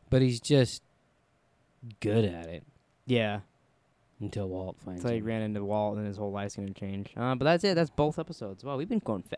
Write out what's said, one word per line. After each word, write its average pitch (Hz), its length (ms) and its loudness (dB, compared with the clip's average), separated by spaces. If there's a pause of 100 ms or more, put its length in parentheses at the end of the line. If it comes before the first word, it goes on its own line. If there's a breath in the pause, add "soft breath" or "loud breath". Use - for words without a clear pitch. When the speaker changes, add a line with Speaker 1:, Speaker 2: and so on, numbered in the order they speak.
Speaker 1:
But 131 120 6
he's 123 200 2
just 135 420 4 (1160)
good 107 240 4
at 85 220 -4
it. 85 160 -10 (420)
Speaker 2:
Yeah. 110 340 2 (800)
Speaker 1:
Until 101 300 -4
Walt 92 300 -6
finds 90 220 -10
Speaker 2:
Until 120 120 0
he 113 60 0
Speaker 1:
him. 104 60 -6
Speaker 2:
ran 113 160 -2
into 104 220 -2
Walt, 104 320 0
and 104 60 -4
then 104 60 -4
his 98 100 -6
whole 101 140 -4
life's 101 240 -6
gonna 98 160 -6
change. 98 460 -8
Uh, 127 180 0
but 123 100 -2
that's 170 180 4
it. 190 120 4
That's 165 140 2
both 151 300 0
episodes. 104 440 -10
Wow, 135 140 -6
we've 156 100 -4
been 226 120 0
going 98 240 -2
fa-, - 140 -10